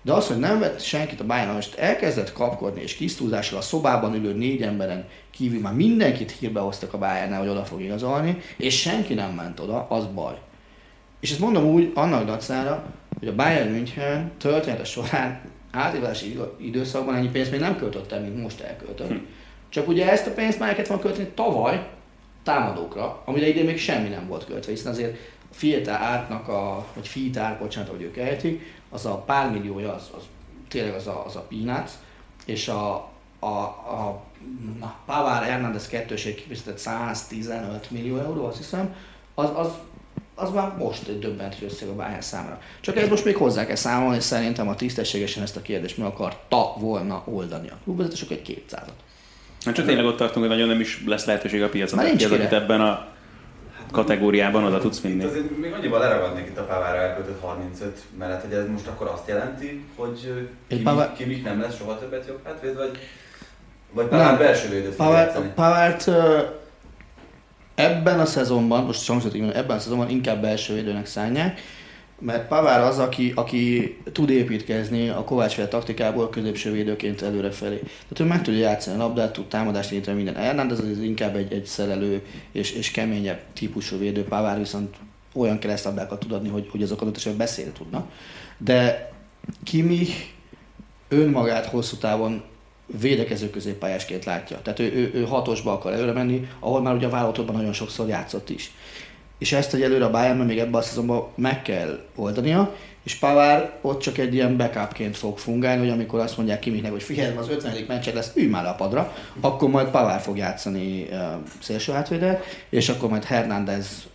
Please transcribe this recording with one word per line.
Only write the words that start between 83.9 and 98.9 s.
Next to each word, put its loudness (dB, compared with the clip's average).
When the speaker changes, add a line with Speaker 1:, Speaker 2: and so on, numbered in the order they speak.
Speaker 1:
védő. 0
Pavár 0
viszont -4
olyan 2
keresztlabdákat -4
tud -6
adni, -2
hogy, -4
hogy -4
azok -2
adott -2
esetben -4
beszélni -2
tudnak. -8
De 4
Kimmich 4
önmagát 4
hosszú -2
távon 0
védekező 2
középpályásként -6
látja. -6
Tehát -6
ő, 2
ő, 2
ő 0
hatosba 0
akar -2
előre 2
menni, 0
ahol 2
már 2
ugye 2
a 0
válogatottban 0
nagyon 0
sokszor -4
játszott -6
is. -8